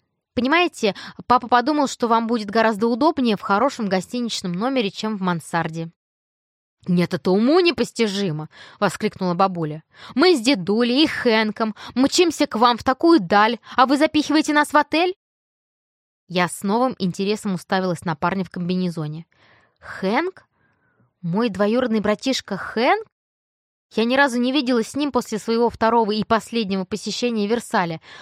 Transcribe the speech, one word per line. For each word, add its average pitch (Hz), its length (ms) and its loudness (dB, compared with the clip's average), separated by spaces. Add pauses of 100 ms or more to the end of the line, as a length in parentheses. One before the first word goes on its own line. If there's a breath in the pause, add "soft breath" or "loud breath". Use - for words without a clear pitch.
(340)
Понимаете, 285 640 0 (320 loud breath)
папа 247 200 2
подумал, 254 400 2
что - 200 -4
вам 226 200 2
будет 214 220 -2
гораздо 220 380 2
удобнее 240 500 2
в - 40 -8
хорошем 214 460 0
гостиничном 190 640 -4
номере, 226 380 -2
чем 220 280 -6
в 185 40 -6
мансарде". 165 680 -4 (960)
"Нет, 175 260 0
это 185 180 -2
уму 240 280 4
непостижимо!" — 202 920 -2 (300 loud breath)
воскликнула 196 540 -2
бабуля. 170 500 -2 (300 loud breath)
"Мы 339 220 6
с 233 60 0
дедулей 233 640 2
и 294 40 2
Хэнком 220 680 0 (200 loud breath)
мчимся 285 520 2
к - 100 -6
вам 240 200 4
в - 60 -12
такую 320 360 4
даль, 214 400 2 (160 loud breath)
а 262 100 6
вы 262 120 2
запихиваете 302 560 2
нас 294 180 2
в 302 60 4
отель?" 320 380 2 (1120)
Я 175 200 0
с - 160 -10
новым 233 360 0
интересом 196 540 -2
уставилась 185 500 -2
на 165 120 -4
парня 185 280 -2
в 170 60 -10
комбинезоне. 170 760 -4 (540 soft breath)
Хэнк? 262 680 -4 (760)
Мой 196 280 0
двоюродный 220 500 0
братишка 208 580 -2
Хэнк? 339 500 -2 (880)
Я 220 100 0
ни 247 100 0
разу 262 240 2
не 247 120 0
виделась 247 380 0
с - 60 -12
ним 285 160 -4
после 226 260 -4
своего 226 320 0
второго 226 420 0
и 214 120 -2
последнего 196 600 -2
посещения 214 640 -4
Версаля. 202 540 -2 (200 loud breath)